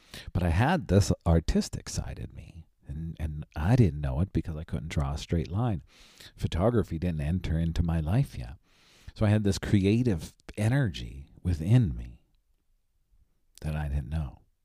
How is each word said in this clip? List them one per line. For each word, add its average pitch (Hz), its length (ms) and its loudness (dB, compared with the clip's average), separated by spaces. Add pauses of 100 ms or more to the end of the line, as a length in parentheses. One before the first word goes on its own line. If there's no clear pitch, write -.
(320)
But 85 100 0
I 87 60 2
had 113 400 2
this 92 240 4 (140)
artistic - 640 2
side - 300 -8
in - 160 -12
me, - 300 -18 (240)
and, 80 320 -8
and 76 240 -6 (100)
I 87 220 2
didn't 80 240 4
know 67 200 -2
it 98 120 -2
because 82 240 -4
I 78 80 -10
couldn't - 240 -8
draw 69 240 -2
a 67 60 -6
straight 82 320 -4
line. 101 320 -2 (520)
Photography 92 640 0
didn't 80 220 -2
enter 82 380 0
into 82 240 0
my 82 180 0
life 104 360 -2
yet. 60 200 -12 (580)
So 110 120 0
I 104 40 4
had 104 140 4
this 98 140 2
creative 104 760 2 (240)
energy 104 680 -2 (160)
within 87 520 4
me 60 260 -12 (1400)
that 78 120 -6
I 76 140 -4
didn't 69 200 -4
know. 76 320 -6 (240)